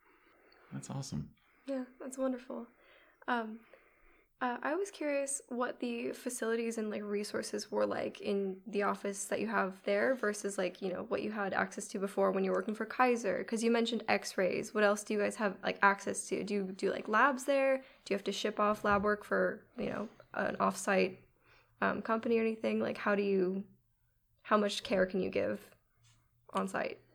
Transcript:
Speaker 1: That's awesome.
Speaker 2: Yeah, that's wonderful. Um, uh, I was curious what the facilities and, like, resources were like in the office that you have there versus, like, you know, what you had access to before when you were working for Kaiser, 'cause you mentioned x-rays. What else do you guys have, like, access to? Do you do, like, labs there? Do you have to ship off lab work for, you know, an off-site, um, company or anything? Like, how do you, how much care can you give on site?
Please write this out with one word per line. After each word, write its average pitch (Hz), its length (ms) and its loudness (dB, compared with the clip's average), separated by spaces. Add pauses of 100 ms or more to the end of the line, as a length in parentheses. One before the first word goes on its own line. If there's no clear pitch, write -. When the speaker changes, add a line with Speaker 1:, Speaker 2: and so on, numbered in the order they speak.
(720)
Speaker 1:
That's - 180 -8
awesome. 147 400 -6 (360)
Speaker 2:
Yeah, 262 180 -4 (160)
that's 262 180 -12
wonderful. 247 480 -4 (640)
Um, 226 320 -2 (800)
uh, 240 200 0
I 277 140 0
was 392 160 0
curious 277 580 -2
what 247 320 -2
the 240 300 -2
facilities 226 680 -2
and, 214 140 -2
like, 208 120 -4
resources 208 680 -4
were 208 160 2
like 208 340 -2
in 196 460 -2
the 202 160 -2
office 196 440 -2
that - 140 -2
you 202 60 0
have 196 380 0
there 214 300 4
versus, 208 440 -2
like, 185 240 -2
you 190 100 -2
know, 185 160 -4
what 196 140 0
you 214 80 -2
had 202 240 -2
access 190 340 -2
to 208 100 -6
before 196 340 2
when 190 120 2
you 185 60 2
were 185 80 2
working 208 160 -2
for 220 100 -4
Kaiser, 240 600 2
'cause 226 180 -2
you 233 80 4
mentioned 233 380 2
x-rays. - 640 0
What 214 100 2
else 208 200 4
do 214 100 -2
you 208 60 2
guys 202 160 0
have, 208 260 0
like, 185 180 -2
access 196 480 2
to? 180 160 -2
Do 196 80 -4
you 202 120 0
do, 190 260 -2
like, - 180 -4
labs 247 360 4
there? 269 340 4 (260)
Do - 80 -2
you 202 40 2
have 196 80 -4
to 202 80 -2
ship 214 280 -2
off 208 240 2
lab 202 200 4
work 208 200 2
for, 190 380 2 (160)
you 214 80 -2
know, 208 220 -4 (260)
an - 260 0
off-site, 190 600 2 (600)
um, 196 220 0
company 226 340 0
or 226 60 4
anything? 220 380 0
Like, 220 180 -2
how 208 160 2
do 202 80 2
you, 190 420 2 (800)
how 214 160 4
much 202 240 0
care 185 240 4
can 185 160 0
you 190 80 -2
give 196 400 -2 (840)
on 190 160 -2
site? - 300 -4 (160)